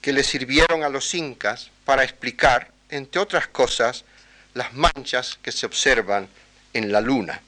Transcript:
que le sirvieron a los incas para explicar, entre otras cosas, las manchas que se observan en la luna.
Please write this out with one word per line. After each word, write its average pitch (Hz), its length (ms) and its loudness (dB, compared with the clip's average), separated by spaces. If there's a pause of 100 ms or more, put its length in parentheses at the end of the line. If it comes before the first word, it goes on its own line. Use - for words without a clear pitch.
que 143 100 -2
le 139 120 2
sirvieron 151 600 2
a 147 60 0
los 135 240 -6
incas 123 560 -6 (160)
para 135 180 4
explicar, 127 680 2 (180)
entre 143 320 -4
otras 196 260 -2
cosas, 123 560 0 (520)
las 123 180 -6
manchas 135 680 -2
que 117 100 -8
se - 140 -6
observan 101 640 0 (460)
en 107 180 -2
la 104 80 4
luna. 110 480 -2